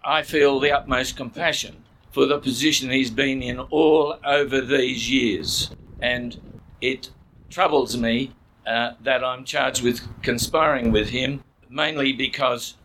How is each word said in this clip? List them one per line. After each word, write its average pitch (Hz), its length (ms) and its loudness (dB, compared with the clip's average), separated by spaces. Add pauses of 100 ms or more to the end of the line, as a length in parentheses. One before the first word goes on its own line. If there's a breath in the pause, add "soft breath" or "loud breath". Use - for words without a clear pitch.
I 147 180 0
feel 143 380 4
the 143 120 4
utmost 131 440 0
compassion 139 600 -4 (340)
for 135 160 4
the 143 120 2
position 131 520 -2
he's 127 200 0
been 131 320 -2
in 123 180 -6
all 151 640 4
over 139 360 2
these 127 500 0
years. 110 600 0 (300)
And 123 380 -4 (420)
it 131 300 -6 (380)
troubles 139 480 0
me, 117 360 -2 (340)
uh, 117 240 -2 (120)
that 127 220 0
I'm 127 200 -4
charged 135 380 0
with 120 180 0 (220)
conspiring 127 680 2
with 107 180 2
him, 131 320 -4 (280)
mainly 143 420 0
because 127 640 -2 (100)